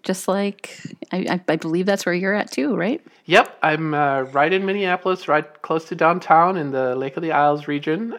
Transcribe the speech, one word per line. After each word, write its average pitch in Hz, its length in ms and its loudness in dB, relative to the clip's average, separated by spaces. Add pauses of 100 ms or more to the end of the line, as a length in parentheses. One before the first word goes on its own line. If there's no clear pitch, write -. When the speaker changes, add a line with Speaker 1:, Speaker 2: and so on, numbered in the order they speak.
Speaker 1:
just - 260 -4
like, 202 500 -4 (340)
I, - 40 -4 (140)
I, 180 180 -2
I 156 80 2
believe 165 300 -2
that's 196 180 0
where 175 100 0
you're 190 200 0
at 208 160 -4
too, 262 260 -2
right? 208 240 -2 (240)
Speaker 2:
Yep, 190 380 4
I'm, 156 320 0
uh, 139 280 2 (100)
right 147 200 2
in 190 140 0
Minneapolis, 185 600 -2
right 151 360 -2
close 160 240 -2
to - 80 -10
downtown 170 640 4
in 143 140 -4
the 127 220 0
Lake 135 220 -6
of 165 60 -6
the 160 100 -2
Isles 147 360 2
region, 156 500 -4